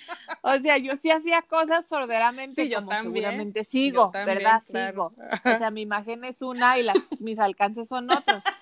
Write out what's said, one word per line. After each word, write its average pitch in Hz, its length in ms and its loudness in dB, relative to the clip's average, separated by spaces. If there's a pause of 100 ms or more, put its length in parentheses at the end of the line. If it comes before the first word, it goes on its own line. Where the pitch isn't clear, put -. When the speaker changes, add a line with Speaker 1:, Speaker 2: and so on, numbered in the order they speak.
(420)
Speaker 1:
O 269 160 2
sea, 285 180 2
yo 269 200 -4
sí 320 140 0
hacía 330 300 2
cosas 320 480 0
sorderamente, 254 760 -2
Speaker 2:
Sí, 285 40 -2
yo 226 120 -4
Speaker 1:
como 202 100 -8
Speaker 2:
también. 226 240 -4
Speaker 1:
seguramente 208 460 -4
Speaker 2:
Yo 214 40 -4
Speaker 1:
sigo, 254 460 4
Speaker 2:
también, 196 280 -2
Speaker 1:
¿verdad? 220 300 4
Speaker 2:
claro. 190 480 -4
Speaker 1:
Sigo. 226 380 -2
O 226 40 2
sea, 226 120 -2
mi 220 100 -6
imagen 214 440 -6
es 254 180 -12
una 247 360 2
y 240 40 2
las, 226 160 4
Speaker 2:
<laughs> - 220 -8
Speaker 1:
mis 220 180 -6
alcances 214 500 0
son 247 220 -6
otros. 311 320 0 (200)